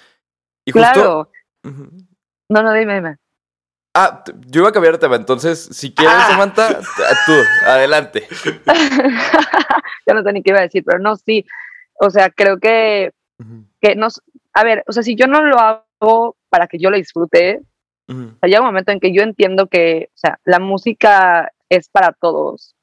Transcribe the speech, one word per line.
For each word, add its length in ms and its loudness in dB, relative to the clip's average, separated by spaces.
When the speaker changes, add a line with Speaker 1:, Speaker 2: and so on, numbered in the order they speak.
Speaker 1:
Y 60 -8
justo 200 6
Speaker 2:
Claro. 380 0
Speaker 1:
Ujú. 240 -18
Speaker 2:
No, 120 2
no, 120 -2
dime, 220 -4
dime. 200 -10
Speaker 1:
Ah, 300 0
t-, 100 -18
yo 120 0
iba 80 4
a 40 0
cambiar 220 2
de 40 -6
tema, 180 0
entonces, 560 -4
si 220 -14
quieres, 240 4
Speaker 2:
Ah. 140 2
Speaker 1:
Samantha, 480 0
t-, 40 -14
tú, 80 2
adelante. 640 0
Speaker 2:
<laughs> 800 0
Ya 60 2
no 80 -2
sé 100 -2
ni 100 -8
qué 80 -2
iba 100 2
a 20 2
decir, 220 -4
pero 140 -2
no, 180 -4
sí. 280 -4
O 120 2
sea, 200 2
creo 280 0
que, 540 0
Speaker 1:
Ujú. 240 -20
Speaker 2:
que 160 2
no 120 -2
s-, 120 -16
a 100 2
ver, 220 -2
o 60 -8
sea, 100 -4
si 140 -4
yo 100 2
no 160 2
lo 160 2
hago 760 0
para 200 0
que 100 -12
yo 120 0
lo 60 0
disfrute, 640 -2
Speaker 1:
Ujú. 120 -12
Speaker 2:
o 200 -18
sea, 80 0
llega 120 4
un 60 0
momento 260 -4
en 80 -8
que 120 -2
yo 100 2
entiendo 440 -2
que, 480 -2
o 40 -20
sea, 260 -4
la 160 2
música 920 0
es 200 0
para 240 2
todos, 720 -6